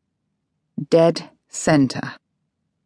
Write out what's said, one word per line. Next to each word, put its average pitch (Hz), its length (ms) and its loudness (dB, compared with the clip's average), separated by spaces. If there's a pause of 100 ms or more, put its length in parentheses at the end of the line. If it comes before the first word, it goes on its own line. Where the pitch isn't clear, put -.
(920)
Dead 165 400 2 (180)
center. - 640 -2 (720)